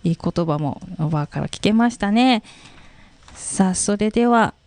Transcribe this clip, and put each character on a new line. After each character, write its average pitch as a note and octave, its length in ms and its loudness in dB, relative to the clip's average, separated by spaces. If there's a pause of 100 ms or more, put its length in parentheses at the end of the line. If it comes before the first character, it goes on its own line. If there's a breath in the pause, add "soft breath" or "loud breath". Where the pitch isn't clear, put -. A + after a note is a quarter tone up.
い E3+ 100 0
い - 80 -2
言 E3+ 240 -2
葉 D3+ 140 -2
も D3 240 -6 (160)
お D3+ 100 -2
ば D#3 140 -2
あ D3 60 -4
か C#3+ 120 -6
ら C#3+ 60 -4
聞 - 140 -10
け G#3 120 2
ま A#3 160 4
し A#3 80 -4
た G3+ 140 -2
ね。 A#3+ 320 4 (920 loud breath)
さ - 360 -2
あ、 F3+ 40 -2
そ G3+ 220 -2
れ G#3+ 140 -2
で A#3+ 160 0
は A#3 280 2 (120)